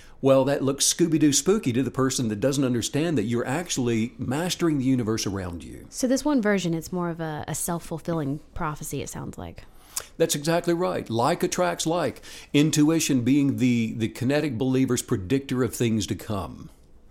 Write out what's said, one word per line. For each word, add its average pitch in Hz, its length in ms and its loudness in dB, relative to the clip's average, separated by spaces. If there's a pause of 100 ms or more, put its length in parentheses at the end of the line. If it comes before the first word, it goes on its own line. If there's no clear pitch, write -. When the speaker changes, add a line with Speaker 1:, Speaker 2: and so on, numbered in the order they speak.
(220)
Speaker 1:
Well, 135 240 6
that 139 180 0
looks 135 280 2
Scooby-Doo 156 400 4
spooky 185 420 2
to 131 80 2
the 139 80 -2
person 131 380 0
that 107 120 -4
doesn't 135 240 2
understand 135 540 0
that 98 60 0
you're 117 220 -2
actually 120 720 0
mastering 156 600 0
the 127 60 0
universe 117 420 0
around 90 360 -4
you. - 280 -14
Speaker 2:
So - 180 -2
this 269 160 2
one 294 160 2
version, 196 320 0
it's 160 200 -6
more 175 180 -4
of 170 100 -8
a, 156 260 -8
a 156 80 -8
self-fulfilling 160 840 -4 (140)
prophecy, 151 480 -6
it - 80 -10
sounds - 260 -12
like. 87 280 -14 (520)
Speaker 1:
That's 165 180 2
exactly 165 400 0
right. 170 340 -2
Like 135 340 0
attracts 175 440 0
like. 160 360 -2 (300)
Intuition 147 680 4
being 135 360 4
the, 117 380 2
the 110 120 0
kinetic 139 500 -2
believer's 131 440 2
predictor 127 600 -2
of 113 120 0
things 110 340 0
to 107 60 -4
come. 87 560 -8 (400)